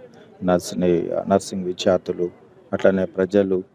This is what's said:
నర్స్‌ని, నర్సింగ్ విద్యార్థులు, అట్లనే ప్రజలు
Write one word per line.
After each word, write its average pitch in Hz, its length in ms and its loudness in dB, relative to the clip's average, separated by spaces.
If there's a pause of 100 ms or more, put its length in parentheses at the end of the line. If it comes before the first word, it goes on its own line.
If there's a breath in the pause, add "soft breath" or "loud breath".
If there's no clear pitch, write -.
(440 loud breath)
నర్స్‌ని, 87 640 0 (200)
నర్సింగ్ 95 360 0
విద్యార్థులు, 90 640 -2 (420)
అట్లనే 95 320 2
ప్రజలు 95 580 0 (120)